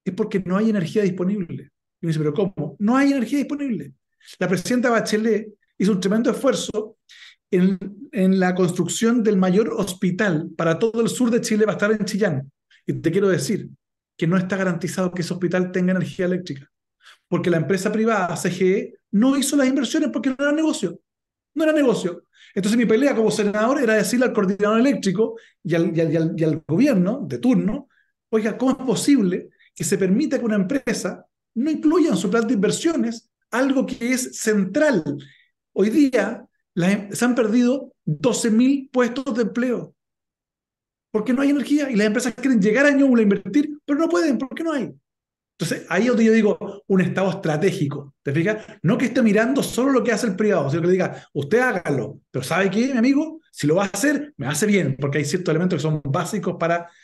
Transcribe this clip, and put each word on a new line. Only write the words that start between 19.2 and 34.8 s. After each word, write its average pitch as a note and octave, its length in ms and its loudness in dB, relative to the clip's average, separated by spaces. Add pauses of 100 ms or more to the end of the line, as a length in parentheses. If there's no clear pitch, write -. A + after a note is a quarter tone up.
hizo C#4 200 -2
las C4+ 120 4
inversiones C#4+ 420 0
porque C4 200 -2
no C4 80 -6
era C#4+ 140 0
negocio. D4+ 480 -2 (540)
No D#4+ 100 0
era D#4 100 4
negocio. A#3+ 500 0 (300)
Entonces G#3 240 2
mi A#3+ 80 4
pelea A3+ 280 4
como A3 160 2
senador A3 520 0
era A3 120 2
decirle A#3+ 320 2
al A3+ 60 0
coordinador G#3 480 2
eléctrico G#3+ 560 0 (260)
y D#3+ 120 -2
al, E3 200 2
y D#3+ 60 0
al, D#3+ 120 2
y D#3+ 40 2
al, E3 200 0
y D#3+ 80 0
al D#3 220 0
gobierno G#3 600 2
de C3 120 -8
turno, A3+ 500 0 (420)
"Oiga, A3 260 -2
¿cómo B3+ 160 0
es - 60 -2
posible A3 720 0 (240)
que F#3 100 -8
se F#3 140 0
permita A3 400 2
que A3+ 80 -4
una G#3+ 100 0
empresa G3 720 -4 (280)
no C#4 160 -2
incluya D#4 400 2
en G3+ 60 2
su F#3 140 -2
plan A3+ 160 2
de B3+ 80 0
inversiones A3+ 760 -2 (200)
algo C4 340 0
que A#3 280 -4
es B3+ 260 -4
central?". G#3+ 640 2 (720)